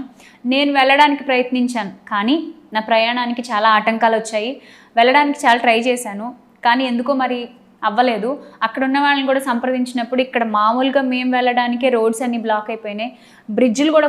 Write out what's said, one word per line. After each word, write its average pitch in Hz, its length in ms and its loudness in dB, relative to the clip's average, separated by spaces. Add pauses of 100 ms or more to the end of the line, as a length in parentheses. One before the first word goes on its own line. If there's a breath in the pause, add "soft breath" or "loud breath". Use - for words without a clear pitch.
(520 loud breath)
నేను 285 260 2
వెళ్ళడానికి 277 520 4
ప్రయత్నించాను, 247 600 -2 (200)
కానీ 220 260 0 (360)
నా 220 140 0
ప్రయాణానికి 240 640 0
చాలా 220 260 2
ఆటంకాలు 226 440 2
వచ్చాయి. 220 300 -6 (460 loud breath)
వెళ్ళడానికి 277 460 4
చాలా 240 200 4
ట్రై 240 140 2 (100)
చేశాను, 233 400 -4 (380)
కానీ 240 260 2
ఎందుకో 247 300 -2
మరి 247 180 -2 (500)
అవ్వలేదు. 226 420 0 (360 loud breath)
అక్కడ 240 220 -4
ఉన్న 269 160 0
వాళ్ళని 285 260 0
కూడా 269 160 0
సంప్రదించినప్పుడు 247 760 -4
ఇక్కడ 247 200 -4 (120)
మామూలుగా 254 460 2 (100)
మేము 254 240 -2
వెళ్ళడానికే 247 600 0
రోడ్స్ 226 300 0
అన్నీ 240 200 -4
బ్లాక్ 214 260 -2
అయిపోయినాయి, 220 380 -10 (480 loud breath)
బ్రిడ్జిలు 254 380 2
కూడా 302 120 4